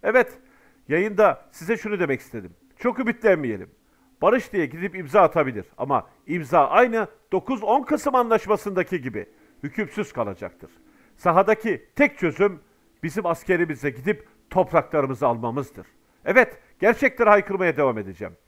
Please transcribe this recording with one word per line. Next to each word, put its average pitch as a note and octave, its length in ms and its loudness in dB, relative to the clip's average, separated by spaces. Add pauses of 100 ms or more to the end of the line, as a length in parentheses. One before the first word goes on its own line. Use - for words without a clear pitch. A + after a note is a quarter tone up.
Evet, A#3 360 0 (480)
yayında F#3+ 640 0
size G3+ 260 -6
şunu G#3 220 -6
demek C#3+ 200 -2
istedim. F#2 340 -16 (240)
Çok A#3+ 220 -4
ümitlenmeyelim. F3+ 720 0 (520)
Barış A3 320 2
diye F3+ 120 0
gidip E3 300 -10
imza F#3 260 2
atabilir C3 440 2 (120)
ama C3 300 -2 (200)
imza D3+ 400 2
aynı A3+ 400 2 (240)
dokuz G3 320 -4
on B3 200 2
Kasım C#4+ 320 -2
Anlaşması'ndaki G3 840 0
gibi A2 240 -10 (380)
hükümsüz F#3+ 500 -8
kalacaktır. G2+ 580 -10 (460)
Sahadaki G3 680 0 (100)
tek C#4+ 220 2
çözüm F3 420 0 (440)
bizim E3 220 -6
askerimize E3 640 -2
gidip E3+ 380 -6 (220)
topraklarımızı D3 760 0
almamızdır. A#2 600 -6 (380)
Evet, A3+ 340 2 (200)
gerçekleri A#3 500 2
haykırmaya F#3 480 2
devam C3 200 2
edeceğim. F#2+ 360 -10 (140)